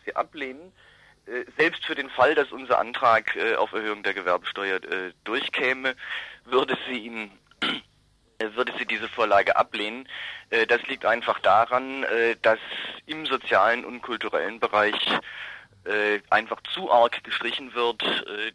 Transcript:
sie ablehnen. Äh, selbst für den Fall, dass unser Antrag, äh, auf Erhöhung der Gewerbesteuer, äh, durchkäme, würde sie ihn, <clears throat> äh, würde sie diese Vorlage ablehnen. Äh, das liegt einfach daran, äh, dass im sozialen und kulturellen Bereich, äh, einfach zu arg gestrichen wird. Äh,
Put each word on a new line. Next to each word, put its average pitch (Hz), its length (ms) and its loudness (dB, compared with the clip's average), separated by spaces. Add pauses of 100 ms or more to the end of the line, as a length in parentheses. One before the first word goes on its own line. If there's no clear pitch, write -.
sie - 100 -8
ablehnen. 151 560 -8 (540)
Äh, 123 200 -8 (120)
selbst 165 280 0
für 156 100 -6
den 139 160 -6
Fall, 135 240 4
dass 143 160 2
unser 127 260 0
Antrag, 113 580 2
äh, 107 200 0
auf - 180 0
Erhöhung 104 300 -4
der 98 100 0
Gewerbesteuer, 95 720 -2
äh, 90 300 -6 (100)
durchkäme, 131 720 -2 (500)
würde 127 320 2 (100)
sie 127 120 -6
ihn, 113 320 -10 (140)
<clears throat> - 920 -8
äh, 107 160 -4
würde 120 240 -2
sie 117 80 -4
diese 110 240 -4
Vorlage 101 460 6
ablehnen. 110 520 -2 (440)
Äh, 113 160 4
das 120 160 4
liegt - 220 -8
einfach 113 340 0
daran, 127 640 4
äh, 117 400 2
dass 110 160 4 (480)
im 156 180 -8
sozialen 117 580 2
und 117 200 -12
kulturellen 107 560 -4
Bereich, 107 600 2 (640)
äh, 104 340 0 (100)
einfach 107 320 0 (120)
zu - 180 -4
arg 120 320 4
gestrichen 120 500 -6
wird. 120 300 -2
Äh, 107 520 -4